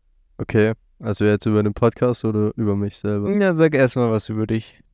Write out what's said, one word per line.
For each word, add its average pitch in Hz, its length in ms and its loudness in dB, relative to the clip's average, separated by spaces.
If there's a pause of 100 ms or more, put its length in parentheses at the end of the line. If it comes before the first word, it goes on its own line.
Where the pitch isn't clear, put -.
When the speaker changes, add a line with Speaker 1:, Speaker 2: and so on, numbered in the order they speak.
(380)
Speaker 1:
Okay, 110 360 0 (260)
also 107 260 -4
jetzt 104 200 2
über 107 160 2
den 104 120 0
Podcast 120 520 0
oder 107 300 0
über 104 200 -2
mich 101 220 -6
selber? 104 340 -4
Speaker 2:
Ja, 202 220 2
sag 160 220 4
erstmal 127 360 2
was 110 180 -2
über 110 180 -4
dich. - 340 -6 (120)